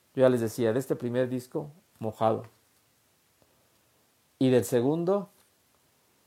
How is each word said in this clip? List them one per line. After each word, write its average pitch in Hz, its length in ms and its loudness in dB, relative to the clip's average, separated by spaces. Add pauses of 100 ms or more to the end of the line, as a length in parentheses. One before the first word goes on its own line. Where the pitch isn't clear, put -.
(160)
Yo 131 60 2
ya 127 80 8
les 123 120 2
decía, 113 320 0
de 131 60 0
este 135 160 -4
primer 123 320 -2
disco, 127 420 -8 (300)
Mojado. 110 440 -2 (2000)
Y 131 100 2
del 123 160 4
segundo, 170 640 0 (960)